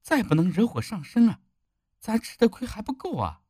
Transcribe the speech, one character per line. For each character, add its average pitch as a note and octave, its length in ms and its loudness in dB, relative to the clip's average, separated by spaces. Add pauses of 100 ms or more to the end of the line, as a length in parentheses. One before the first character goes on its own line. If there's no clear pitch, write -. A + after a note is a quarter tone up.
再 C#4+ 220 0
不 D#3 120 0
能 E3+ 160 2
惹 F#3 160 2
火 B2 160 -4
上 F3+ 200 -8
身 A#3 260 2
啊， - 120 -4 (580)
咱 A3 200 -4
吃 - 180 -10
的 A#3 120 4
亏 - 180 -4
还 G#3+ 160 -12
不 C4+ 100 -8
够 C4+ 240 -8
啊。 E2+ 340 -6